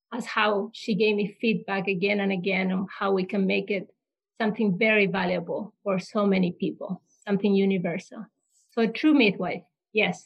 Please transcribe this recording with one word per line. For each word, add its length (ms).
us 140
how 480
she 220
gave 200
me 240
feedback 480
again 320
and 140
again 380
on 140
how 140
we 100
can 240
make 240
it 160
something 360
very 280
valuable 680
for 160
so 260
many 260
people, 500
something 300
universal. 680
So 100
a 60
true 260
midwife. 480
Yes, 320